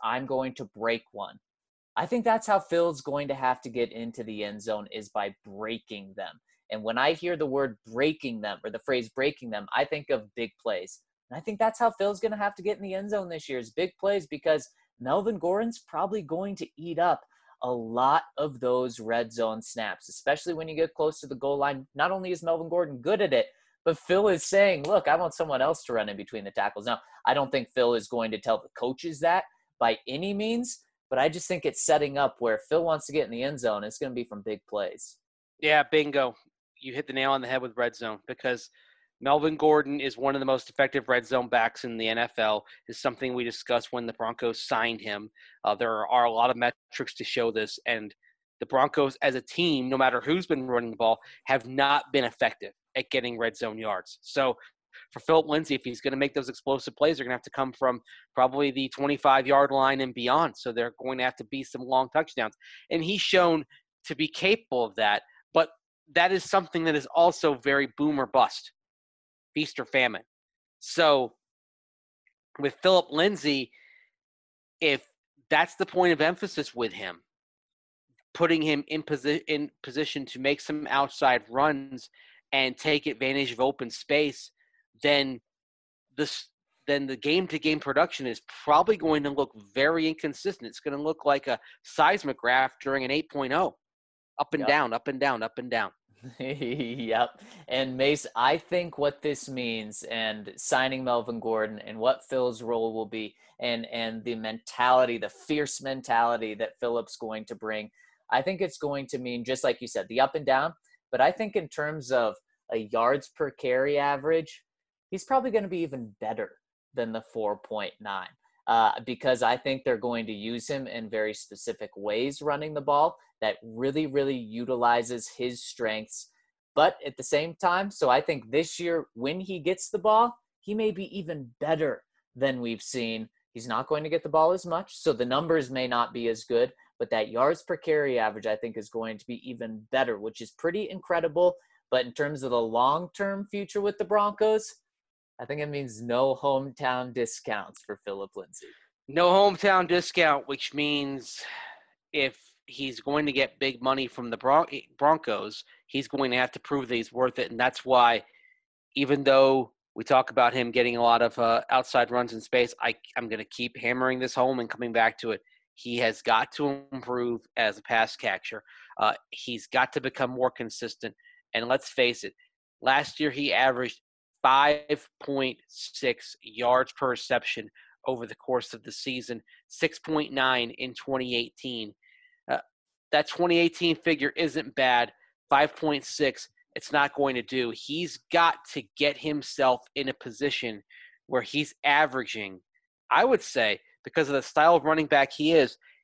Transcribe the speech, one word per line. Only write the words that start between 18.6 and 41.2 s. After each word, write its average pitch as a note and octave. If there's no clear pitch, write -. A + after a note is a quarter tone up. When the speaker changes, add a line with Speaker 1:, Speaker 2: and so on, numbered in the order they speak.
Speaker 1:
those B2
red A2+
zone A2+
snaps, A2
especially D3
when D#3+
you D#3
get D#3+
close D#3
to D3
the C3+
goal C#3
line. C#3
Not D#3
only F#3
is E3
Melvin E3
Gordon D#3+
good F#3+
at E3
it, A#2
but E3
Phil G3
is F3
saying, F#3+
"Look, F3
I D#3
want E3+
someone C#3+
else D#3
to B2
run G#2+
in G2+
between G2+
the G2
tackles." G#2
Now, A#2
I B2
don't C#3
think C3
Phil A#2+
is G#2+
going A2+
to G#2+
tell A2
the -
coaches C3+
that E3+
by A2+
any E3
means, A3+
but -
I -
just E3+
think F3
it's -
setting D3
up C3+
where A2+
Phil E3
wants D#3
to C#3+
get D3
in G#2
the A#2
end C#3
zone. G#2+
It's G#2+
gonna C3
be A#2+
from G#2
big G#2+
plays. -
Speaker 2:
Yeah, D3+
bingo. C#3
You C3
hit D3
the C3
nail C3+
on C3+
the B2
head B2+
with A#2+
red A#2+
zone, A2
because B2
Melvin D3
Gordon D3
is C3
one C#3
of C#3
the C3+
most C3
effective C3+
red B2